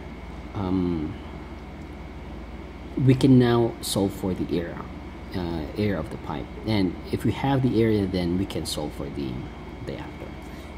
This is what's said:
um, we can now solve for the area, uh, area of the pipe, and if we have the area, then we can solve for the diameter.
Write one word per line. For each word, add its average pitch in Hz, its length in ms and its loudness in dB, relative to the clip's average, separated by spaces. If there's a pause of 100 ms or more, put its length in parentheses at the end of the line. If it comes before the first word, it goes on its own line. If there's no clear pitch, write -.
(540)
um, 90 600 0 (1900)
we 131 80 10
can 127 240 10
now 120 420 6
solve 98 320 2
for 95 220 0
the 85 260 0
area, 82 240 -6 (500)
uh, 85 280 -2 (160)
area 101 200 2
of 78 120 -4
the - 80 -8
pipe, 71 260 -6 (220)
and 101 280 4 (160)
if 110 140 -2
we 110 80 2
have 135 300 2
the 113 200 4
area, 107 220 4
then 90 320 2
we 95 80 2
can 80 220 -4
solve 73 260 -4
for 71 120 -6
the 69 280 -6 (540)
diameter. - 420 -8 (500)